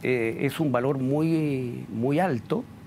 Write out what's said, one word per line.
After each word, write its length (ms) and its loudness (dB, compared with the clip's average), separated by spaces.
eh, 380 0
es 180 0
un 140 2
valor 260 2
muy, 920 0
muy 300 0
alto, 460 0